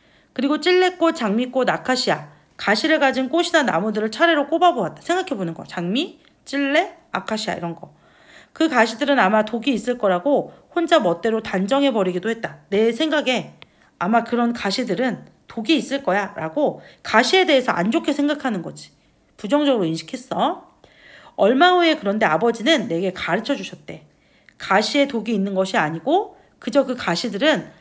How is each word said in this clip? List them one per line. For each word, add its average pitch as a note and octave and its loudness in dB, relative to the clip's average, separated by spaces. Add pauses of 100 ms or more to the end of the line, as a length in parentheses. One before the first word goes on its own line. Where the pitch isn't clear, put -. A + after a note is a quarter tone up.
(320)
그리고 C#4+ -2
찔레꽃, F4+ 2
장미꽃, B3 -2
아카시아, F3 -2 (240)
가시를 C#4+ 2
가진 C4 2
꽃이나 E4 2
나무들을 G#3+ -2
차례로 D4 2
꼽아보았다. D#4+ 0
생각해보는 C4+ -4
거야. - -16
장미, G#3+ -6 (260)
찔레, C#4+ -2 (160)
아카시아 - -6
이런 E3+ -8
거. - -20 (600)
그 D#4+ 0
가시들은 B3+ 2
아마 G#3+ 4
독이 A#3 -2
있을 A#3+ -2
거라고 G3 0 (200)
혼자 E4+ 2
멋대로 A3 -2
단정해버리기도 G3+ 0
했다. A3+ -8 (100)
내 A3 2
생각에 B3+ -2 (440)
아마 A3+ 2
그런 A#3+ -2
가시들은 A#3 -4 (140)
독이 A#3 0
있을 - -4
거야 F#3+ -2
라고 E3+ -2 (220)
가시에 F#4 4
대해서 C4+ 2
안 F3+ 0
좋게 D#4+ 0
생각하는 C#4+ -2
거지. D3 -14 (460)
부정적으로 C4 2
인식했어. G3+ -4 (680)
얼마 C4+ 6
후에 E4 4
그런데 G#3 -2
아버지는 A#3 2
내게 F3+ -2
가르쳐 A3 -4
주셨대. - -16 (500)
가시에 A3 2
독이 A3+ -4
있는 G3 -2
것이 F#3+ 0
아니고 G3 -2 (220)
그저 C4+ 0
그 C4 -4
가시들은 F#3+ -2 (120)